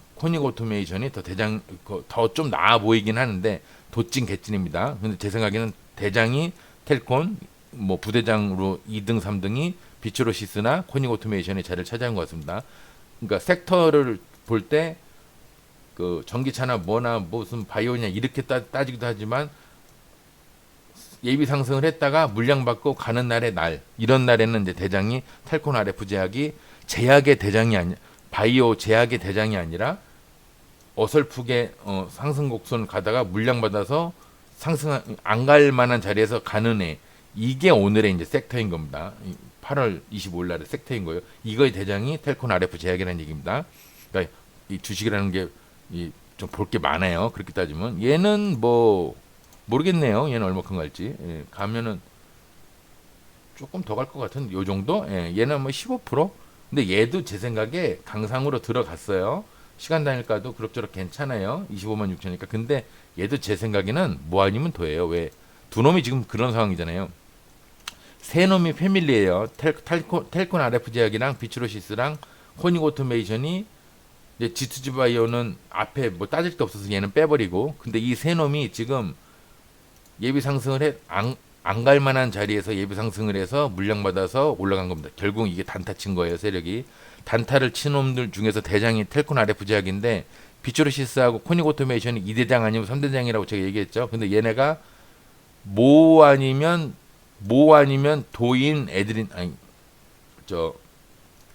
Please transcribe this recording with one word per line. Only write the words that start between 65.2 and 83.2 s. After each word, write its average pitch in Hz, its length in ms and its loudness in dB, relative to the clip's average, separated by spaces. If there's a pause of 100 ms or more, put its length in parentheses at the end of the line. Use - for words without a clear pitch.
두 110 140 0
놈이 123 180 6
지금 123 220 -2
그런 120 280 -2
상황이잖아요. 92 580 -2 (1120)
세 175 280 2
놈이 175 260 4
패밀리예요. 135 760 2 (100)
텔-, 151 260 -2
텔코-, 170 480 -4
텔콘 180 300 -2
알에프 120 300 -2
제약이랑 117 460 0
비추로시스랑 117 800 -6 (400)
코닉 175 240 0
오토메이션이 135 840 -2 (760)
이제 117 140 -4
지투지 131 380 -8
바이오는 120 640 2 (140)
앞에 117 400 -2
뭐 92 180 -6
따질 170 300 -2
게 131 60 0
없어서 101 280 -6
얘는 98 200 0
빼버리고, 139 640 2
근데 113 220 -4
이 120 160 0
세 160 180 0
놈이 147 380 0
지금 117 440 -4 (1080)
예비 135 200 0
상승을 135 420 -2
해, 151 120 0 (120)
안, 107 280 -4 (280)
안 101 200 -2
갈 139 160 8
만한 131 320 2
자리에서 104 440 -2
예비 98 180 -4
상승을 107 420 -4